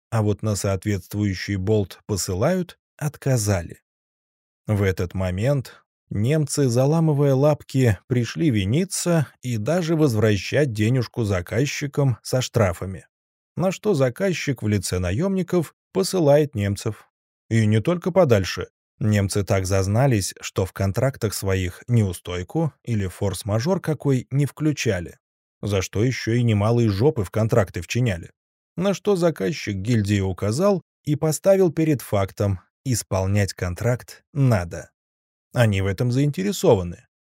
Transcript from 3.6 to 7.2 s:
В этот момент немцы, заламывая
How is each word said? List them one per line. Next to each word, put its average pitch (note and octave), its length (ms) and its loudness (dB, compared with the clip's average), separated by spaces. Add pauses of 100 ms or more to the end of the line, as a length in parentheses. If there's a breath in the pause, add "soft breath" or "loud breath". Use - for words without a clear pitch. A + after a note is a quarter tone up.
В G2+ 160 2
этот F#2 300 -2
момент G2 720 -2 (260)
немцы, C#3 580 0
заламывая C#3+ 680 2